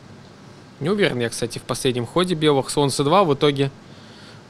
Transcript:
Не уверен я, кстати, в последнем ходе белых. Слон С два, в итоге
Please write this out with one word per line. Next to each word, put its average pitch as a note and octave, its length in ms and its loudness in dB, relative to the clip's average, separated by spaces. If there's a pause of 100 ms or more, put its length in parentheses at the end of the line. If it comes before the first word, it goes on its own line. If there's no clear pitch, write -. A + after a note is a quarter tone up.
(800)
Не C#3+ 80 -4
уверен E3+ 320 0
я, A#2 80 0
кстати, - 300 -8
в - 40 -14
последнем B2 440 -2
ходе F3+ 280 -2
белых. D3+ 360 2
Слон C#3+ 200 0
С C#3+ 140 -2
два, F#3 200 4
в C#3+ 100 2
итоге C#3 360 0 (800)